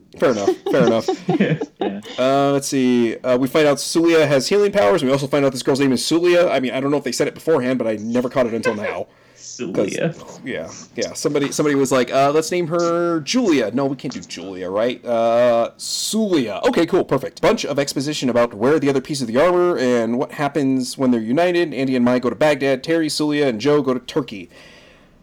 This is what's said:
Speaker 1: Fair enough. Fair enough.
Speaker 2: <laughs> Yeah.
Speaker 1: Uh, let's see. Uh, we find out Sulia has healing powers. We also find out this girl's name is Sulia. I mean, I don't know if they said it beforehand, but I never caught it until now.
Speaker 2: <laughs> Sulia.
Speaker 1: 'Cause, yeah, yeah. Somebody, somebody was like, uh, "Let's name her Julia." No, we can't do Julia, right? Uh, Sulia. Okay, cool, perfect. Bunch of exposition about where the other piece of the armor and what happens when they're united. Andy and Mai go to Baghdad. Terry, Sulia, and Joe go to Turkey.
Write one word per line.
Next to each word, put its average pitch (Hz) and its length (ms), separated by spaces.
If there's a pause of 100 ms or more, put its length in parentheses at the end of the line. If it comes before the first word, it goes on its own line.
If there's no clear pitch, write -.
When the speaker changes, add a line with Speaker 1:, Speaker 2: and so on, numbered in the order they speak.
(200)
Speaker 1:
Fair 151 120
enough. 104 180 (200)
Fair 135 160
enough. - 440
Speaker 2:
<laughs> - 500
Yeah. 101 200 (200)
Speaker 1:
Uh, 139 320
let's 139 160
see. 123 500
Uh, 127 200
we 131 100
find 151 200
out 139 100
Sulia 165 500
has 139 220
healing 202 220
powers. 196 320
We 127 80
also 139 160
find 143 180
out 131 60
this 123 120
girl's 135 160
name 139 140
is 120 100
Sulia. 175 480
I 131 80
mean, 127 140
I 135 60
don't 139 120
know 147 60
if 135 60
they 160 80
said 147 160
it 120 60
beforehand, 131 460
but 113 80
I 110 80
never 117 340
caught 127 160
it 110 80
until 113 220
now. 101 360
Speaker 2:
<laughs> - 60 (180)
Sulia. - 800
Speaker 1:
'Cause, - 300
yeah, 85 260 (240)
yeah. 113 180
Somebody, 147 380
somebody 151 240
was 139 160
like, 127 220
uh, 139 180
"Let's 156 200
name 175 160
her 170 540
Julia." 143 500
No, 139 140
we 139 100
can't 135 180
do 98 80
Julia, 90 480
right? 113 360
Uh, 117 720
Sulia. 165 880
Okay, 170 180
cool, 165 180
perfect. - 380
Bunch - 240
of 139 140
exposition 143 500
about 120 240
where 127 260
the 139 100
other 131 120
piece 135 200
of 117 60
the 113 100
armor 175 400
and 120 420
what - 140
happens 135 640
when 131 140
they're 117 100
united. 170 520
Andy 131 220
and 120 100
Mai 123 140
go 123 100
to 117 60
Baghdad. 139 480
Terry, 165 240
Sulia, 147 400
and 110 120
Joe 147 220
go 127 120
to 123 60
Turkey. 110 500 (720)